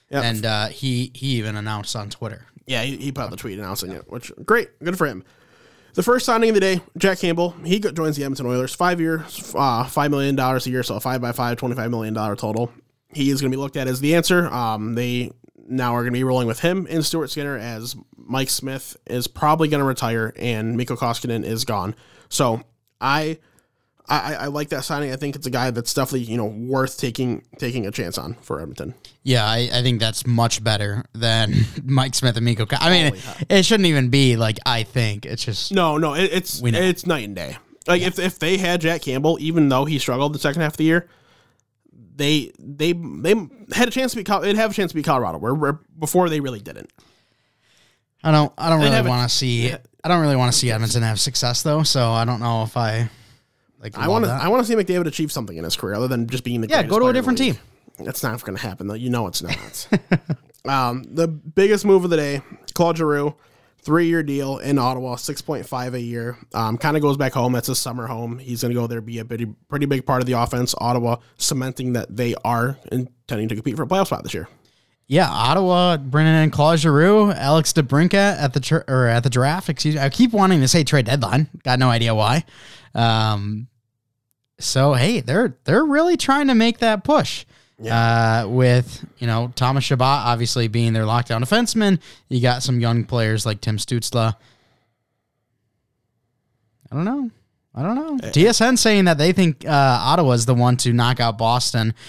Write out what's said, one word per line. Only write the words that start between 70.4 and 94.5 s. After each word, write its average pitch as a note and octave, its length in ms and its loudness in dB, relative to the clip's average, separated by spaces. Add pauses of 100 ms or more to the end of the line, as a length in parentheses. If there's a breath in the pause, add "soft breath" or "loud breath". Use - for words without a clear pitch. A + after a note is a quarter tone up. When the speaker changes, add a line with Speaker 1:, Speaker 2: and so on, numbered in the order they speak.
Speaker 1:
Ottawa A#2+ 380 0 (220 soft breath)
cementing B2+ 560 -4
that G#2+ 220 -4
they A#2+ 200 -2 (100)
are A#2+ 320 0 (140)
intending A#2 580 -6
to A#2 60 -4
compete G#2+ 200 -4
for D#3+ 60 -4
a - 60 -4
playoff F#3+ 180 2
spot - 160 -6
this - 140 -10
year. D#2+ 120 -8 (600 soft breath)
Speaker 2:
Yeah, D#3 240 4
Ottawa F3 640 2
bringing D3 380 4
in D#3 160 4
Claude D#3 260 4
Giroux, F3 540 6
Alex D3+ 420 2
DeBrincat D3+ 400 4 (260)
at C3+ 140 0
the C#3+ 60 0
tr-, - 280 0
or B2+ 200 4
at A#2 160 4
the B2+ 80 2
draft. C#3+ 360 0
Excuse D3+ 280 -2
me. C3+ 60 -2
I C3+ 80 2
keep A#3 220 4
wanting F#3+ 300 6
to C3 60 4
say E3 160 6
trade B2+ 240 4
deadline. C3+ 420 2 (140)
Got B2+ 160 2
no B2+ 100 6
idea A#2 240 2
why. A2 320 2 (480 loud breath)
Um, A2 760 0 (920)
so, C3+ 340 2
hey, C#3 280 2
they're, D3 420 0
they're A3 200 4
really D#4+ 340 4
trying C#4 320 2
to B3+ 40 4
make A3+ 240 4
that G#3+ 260 0
push. - 420 0 (380 soft breath)
Speaker 1:
Yeah. A2+ 600 4
Speaker 2:
Uh, G2 40 -4
with, B2 560 2 (140)
you B2 80 -8
know, A#2 300 -2
Thomas C3 280 2
Chabot B2+ 220 2
obviously A#2+ 640 2
being A2+ 260 2
their A2 120 0
lockdown A#2 360 0
defenseman. G#3 580 2 (300 loud breath)
You C3 100 0
got B2 220 2
some B2 180 0
young A#2 260 2
players A2 380 0
like G#2+ 160 -2
Tim A2 180 -4
Stützle. A2+ 580 -2 (2500 soft breath)